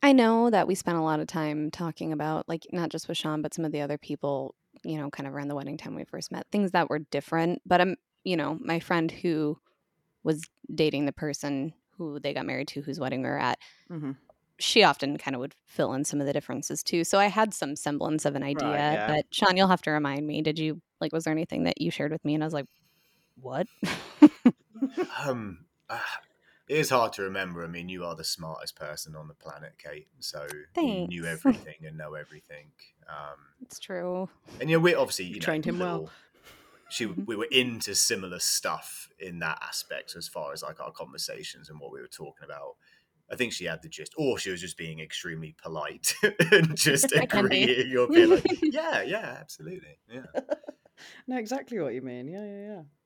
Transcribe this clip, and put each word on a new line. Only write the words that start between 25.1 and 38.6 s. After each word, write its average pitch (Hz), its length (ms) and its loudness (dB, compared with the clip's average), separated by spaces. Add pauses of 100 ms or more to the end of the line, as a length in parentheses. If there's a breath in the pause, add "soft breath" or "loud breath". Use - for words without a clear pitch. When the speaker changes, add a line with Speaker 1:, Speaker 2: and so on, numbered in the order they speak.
Speaker 3:
Um, 110 400 -6 (240)
uh, - 100 -8 (680 soft breath)
it 143 100 0
is 151 120 2
hard 117 240 4
to 101 100 -6
remember. 95 400 -6
I 85 40 -8
mean, 85 220 -10
you 92 160 -8
are 85 100 -6
the 80 80 -12
smartest 80 520 -8
person 76 400 -12
on 76 120 -14
the 76 60 -18
planet, 76 440 -16
Kate, 76 300 -16 (120)
so 73 280 -12 (340)
you 214 200 -2
knew 170 240 -8
Speaker 1:
Thanks. - 0 -
Speaker 3:
everything 165 600 -2
and 78 120 -14
know 76 160 -12
everything. 76 580 -16 (360)
Um, 73 300 -14 (240)
Speaker 1:
It's - 180 -18
true. 180 500 -6 (300)
Speaker 3:
and, 147 100 -4
you 165 80 6
know, 165 40 6
we 175 140 8
obviously, 123 320 0
Speaker 2:
You 85 60 -8
Speaker 3:
you - 80 -10
know, - 40 -4
Speaker 2:
trained 156 200 0
him 170 140 -2
well. 180 180 -2
Speaker 3:
little, 160 140 -10 (800 loud breath)
she, - 180 -4
Speaker 1:
Mm-hmm. 92 180 -6
Speaker 3:
we 113 100 -4
were 107 160 -4
into 120 440 2
similar 92 440 0
stuff - 680 -4 (100)